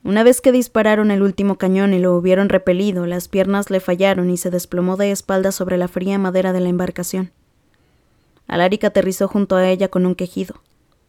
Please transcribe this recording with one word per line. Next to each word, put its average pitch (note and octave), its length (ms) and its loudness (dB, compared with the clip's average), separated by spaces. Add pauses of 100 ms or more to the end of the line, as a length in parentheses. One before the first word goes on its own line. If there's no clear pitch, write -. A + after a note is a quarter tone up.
Una G#3 220 0
vez B3 160 6
que B3+ 140 4
dispararon G#3+ 580 2
el G3 100 2
último G3 360 0
cañón F#3+ 360 2
y F3+ 60 2
lo F3+ 160 2
hubieron F#3 320 2
repelido, F#3 580 0
las F3 220 -6
piernas G3 420 -2
le F#3+ 120 0
fallaron F#3 480 0
y F3+ 80 -2
se F#3 120 -6
desplomó F3+ 460 -2
de G3+ 160 -2
espaldas G3 440 -2
sobre F#3 200 -4
la F3+ 140 -2
fría G3 280 -4
madera F#3 360 -2
de F#3 80 -2
la F3+ 80 0
embarcación. F3+ 640 -6 (1120)
Alaric F#3 380 0
aterrizó F#3+ 420 0
junto G3 300 -2
a F#3 100 2
ella F#3 220 0
con F3+ 160 0
un F3+ 100 0
quejido. - 460 -10 (480)